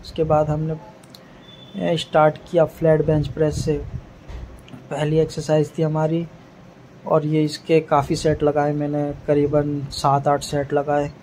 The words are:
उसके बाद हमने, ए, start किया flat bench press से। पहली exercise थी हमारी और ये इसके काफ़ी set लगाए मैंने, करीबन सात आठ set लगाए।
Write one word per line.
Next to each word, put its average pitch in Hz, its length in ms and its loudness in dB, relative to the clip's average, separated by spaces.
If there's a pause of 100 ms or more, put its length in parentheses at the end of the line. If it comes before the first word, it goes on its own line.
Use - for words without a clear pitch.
उसके - 220 -4
बाद 156 260 2
हमने, 156 260 -4 (1000)
ए, 175 200 -2
start 156 420 2 (120)
किया 165 160 4
flat 156 400 2
bench 151 220 2
press 156 360 -2
से। 151 120 0 (1120)
पहली 151 280 0
exercise 156 600 0
थी 165 40 0
हमारी 156 440 0 (800)
और 151 200 2
ये 156 180 2
इसके 156 360 2
काफ़ी 151 360 0
set 151 260 0
लगाए 147 300 2
मैंने, 147 300 -2 (240)
करीबन 147 540 2 (120)
सात 139 360 0
आठ 143 140 2
set 143 300 -4
लगाए। 147 380 0 (120)